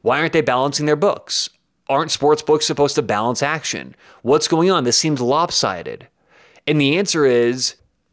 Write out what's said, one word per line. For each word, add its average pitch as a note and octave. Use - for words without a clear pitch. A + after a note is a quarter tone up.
"Why C3
aren't D#3+
they D#3+
balancing C3+
their D3+
books? -
Aren't D3+
sports D3+
books D3+
supposed C#3+
to -
balance A2
action? C#3
What's -
going E3+
on? E3
This A#2+
seems D3+
lopsided." B2
And D3+
the C#3+
answer F3
is B2